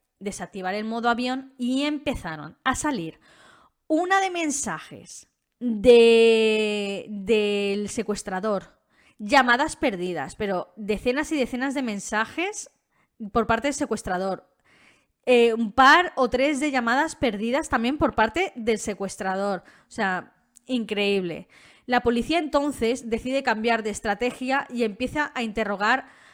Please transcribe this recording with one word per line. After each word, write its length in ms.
desactivar 560
el 120
modo 240
avión 480
y 240
empezaron 840
a 100
salir 460
una 300
de 100
mensajes 960
de, 1500
del 800
secuestrador, 920
llamadas 560
perdidas, 600
pero 400
decenas 560
y 40
decenas 380
de 80
mensajes 880
por 160
parte 180
del 80
secuestrador, 720
eh, 280
un 180
par 420
o 160
tres 300
de 100
llamadas 460
perdidas 520
también 300
por 160
parte 400
del 240
secuestrador. 840
O 20
sea, 440
increíble. 840
La 160
policía 380
entonces 720
decide 320
cambiar 400
de 80
estrategia 800
y 140
empieza 500
a 80
interrogar 640